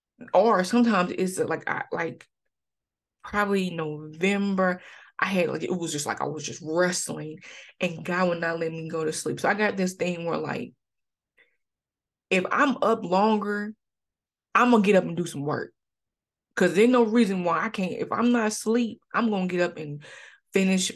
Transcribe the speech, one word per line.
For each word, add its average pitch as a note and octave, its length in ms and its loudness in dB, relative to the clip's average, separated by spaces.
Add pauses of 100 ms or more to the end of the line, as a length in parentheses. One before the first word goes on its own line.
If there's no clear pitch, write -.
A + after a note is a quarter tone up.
(340)
or F#3+ 300 6
sometimes G#3+ 520 2
it's F3+ 220 -4
like, D#3+ 320 -2
I, - 220 -4
like, E3 340 -6 (960)
probably G3 480 0
November, F3+ 1120 -2 (380)
I F#3 80 0
had, F#3 220 2
like, E3 140 -4
it F3+ 160 -2
was D#3+ 140 -6
just D3 140 -4
like, - 140 -4
I - 60 -4
was D3 160 -8
just - 220 -12
wrestling, D#3+ 720 -2 (420)
and E3 240 -4
God F3+ 240 0
would E3+ 120 -2
not E3 180 -2
let E3 140 -4
me D#3+ 160 -10
go D#3+ 160 -4
to D#3+ 80 -2
sleep. C#3 260 -6
So - 100 -2
I G#3 60 2
got G3+ 220 -2
this F#3 180 -2
thing E3+ 300 -4
where, D#3+ 140 -2
like, C#3+ 340 -8 (1600)
if F#3 200 2
I'm C4+ 320 0
up A3 220 2
longer, G#3 720 0 (800)
I'm B3 160 6
gonna G#3+ 100 6
get F#3+ 140 6
up F3 80 4
and E3 120 -8
do F3 100 -2
some C#3+ 160 -8
work. C#3 300 -6 (800)
'Cause F3+ 200 2
there's A3 140 6
no B3 140 6
reason G#3 420 2
why E3 220 0
I - 20 -2
can't, F#3 240 -4
if - 180 -6
I'm A#3+ 220 2
not A3+ 140 2
asleep, A3 560 -2 (100)
I'm A3+ 160 2
gonna F#3+ 180 0
get F3+ 140 0
up F3 160 0
and D3 260 -10 (520)
finish F#3+ 420 2